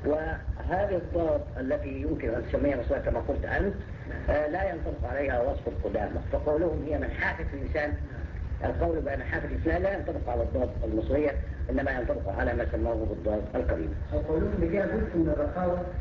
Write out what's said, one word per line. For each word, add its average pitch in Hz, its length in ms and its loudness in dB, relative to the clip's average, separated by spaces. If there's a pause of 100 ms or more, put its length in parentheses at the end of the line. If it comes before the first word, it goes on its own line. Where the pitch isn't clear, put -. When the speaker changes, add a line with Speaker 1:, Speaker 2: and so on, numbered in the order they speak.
Speaker 1:
وهذه 160 880 0
الضاد 160 440 2 (200)
التي 139 280 0
يمكن 131 400 -2
أن 117 200 0
تسميها 135 280 4
مصرية 123 220 0
كما - 220 2
قلت - 240 0
أنت، 180 300 2 (560)
آه، 151 160 4
لا 185 240 0
ينطبق 156 400 -4
عليها 131 320 0
وصف - 260 0
القدامى، 101 520 -2 (120)
فقولهم 151 560 2
هي 147 100 0
من 135 120 -2
حافة 170 340 -2 (100)
اللسان، 143 380 -2 (720)
القول 160 360 2
بأن 139 220 -2
حافة 147 260 -2
اللسان 160 340 2
لا 196 120 2
ينطبق 160 340 -4
على 120 140 2
الضاد 123 280 0 (140)
المصرية، 131 460 2 (400)
إنما 139 200 2
ينطبق 117 480 -2
على 123 160 2
ما 113 180 0
سموه 117 340 0
بالضاد 107 360 0 (120)
القديمة. 110 400 0 (180)
Speaker 2:
وقولهم 170 460 2
بها 175 280 2
جزء 180 300 0
من 151 200 4
الرخاوة؟ 180 500 0 (140)